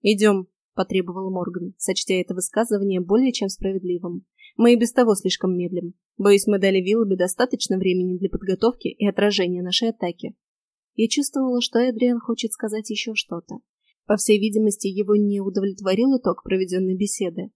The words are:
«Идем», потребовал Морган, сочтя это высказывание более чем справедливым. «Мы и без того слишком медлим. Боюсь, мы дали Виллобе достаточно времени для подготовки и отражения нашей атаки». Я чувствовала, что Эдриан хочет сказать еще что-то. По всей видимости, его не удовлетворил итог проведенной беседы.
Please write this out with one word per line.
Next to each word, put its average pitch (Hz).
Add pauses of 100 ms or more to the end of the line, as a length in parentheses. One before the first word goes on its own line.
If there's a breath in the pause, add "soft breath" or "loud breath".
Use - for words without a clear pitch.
«Идем», 202 (260)
потребовал 185
Морган, 180
сочтя -
это 180
высказывание 196
более 233
чем 196
справедливым. 180 (320 soft breath)
«Мы 240
и 233
без 226
того 233
слишком 185
медлим. 175 (240)
Боюсь, 202
мы 202
дали 190
Виллобе 196
достаточно 190
времени 185
для 185
подготовки 190
и -
отражения 190
нашей 180
атаки». 180 (600)
Я 226
чувствовала, 262
что 233
Эдриан 247
хочет 233
сказать 214
еще 214
что-то. - (460)
По 208
всей 208
видимости, 208
его 196
не 202
удовлетворил 196
итог -
проведенной 185
беседы. 196